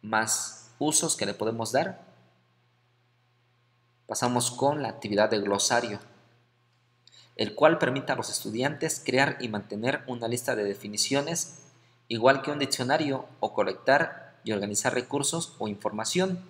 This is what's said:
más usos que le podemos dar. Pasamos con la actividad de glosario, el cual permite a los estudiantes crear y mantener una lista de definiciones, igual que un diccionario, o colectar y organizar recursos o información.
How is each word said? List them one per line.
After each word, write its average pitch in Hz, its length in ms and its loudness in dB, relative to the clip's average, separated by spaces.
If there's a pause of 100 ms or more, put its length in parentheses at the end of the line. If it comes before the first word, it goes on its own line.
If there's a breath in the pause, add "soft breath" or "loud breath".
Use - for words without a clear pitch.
más - 760 -2
usos 151 360 2
que 101 100 -4
le 101 80 -2
podemos 113 380 -4
dar. 170 320 0 (2000)
Pasamos 123 440 0
con 143 300 0
la 117 80 -4
actividad 104 400 2
de 110 100 2
glosario, 101 600 0 (1400 loud breath)
el 107 200 -4
cual 156 240 6
permite 135 320 0
a 131 40 2
los 110 140 -6
estudiantes 123 760 -4
crear 139 360 2
y 120 80 -6
mantener 107 600 -4
una 120 200 -6
lista 120 280 -2
de 107 80 0
definiciones, 127 960 -2 (480 soft breath)
igual 127 340 4
que 147 100 -4
un 147 80 -4
diccionario, 135 680 0 (140)
o - 140 -4
colectar 131 920 0
y 113 80 -4
organizar 104 420 0
recursos 143 640 -2
o 110 100 -4
información. 117 800 -2